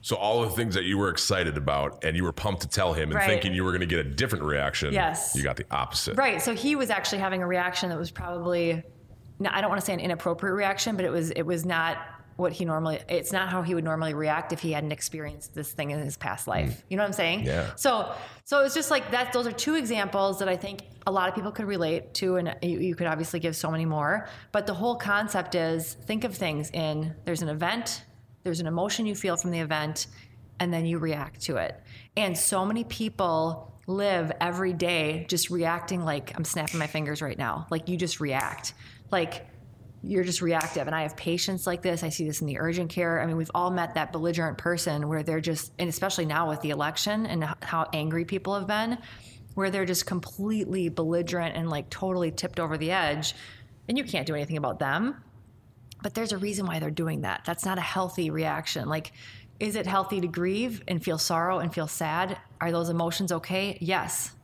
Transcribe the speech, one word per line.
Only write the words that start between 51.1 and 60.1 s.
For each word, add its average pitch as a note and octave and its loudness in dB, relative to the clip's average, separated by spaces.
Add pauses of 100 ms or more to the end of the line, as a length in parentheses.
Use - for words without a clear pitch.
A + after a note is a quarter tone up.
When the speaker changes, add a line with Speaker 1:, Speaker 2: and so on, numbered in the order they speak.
Speaker 2:
and, E3 0
like, D3 -2
totally F3+ 0
tipped - -4
over D#3+ 0
the D#3 0
edge. D#3 2 (540)
And A#3 2
you C#4 0
can't C#3+ -2
do D#3 0
anything D3 -2
about C3+ 0
them. E3 2 (880)
But G3+ -4
there's A3+ -2
a G3 -2
reason G3+ -2
why D#3+ 0
they're D3+ -2
doing D#3 -2
that. - -4
That's E3+ -2
not F#3 0
a - -2
healthy F3 0
reaction. D#3 -2
Like, D#3 -2 (460)
is G#3+ -2
it A3 -2
healthy F#3+ 2